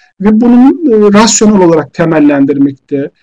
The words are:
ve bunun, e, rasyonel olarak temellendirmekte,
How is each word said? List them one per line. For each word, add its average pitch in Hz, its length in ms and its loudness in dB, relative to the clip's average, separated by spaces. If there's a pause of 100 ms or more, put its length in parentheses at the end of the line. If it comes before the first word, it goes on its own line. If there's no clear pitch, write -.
(220)
ve 214 200 0
bunun, 262 500 2
e, 208 220 2
rasyonel 214 480 0
olarak 165 320 -2
temellendirmekte, 143 1160 -2 (120)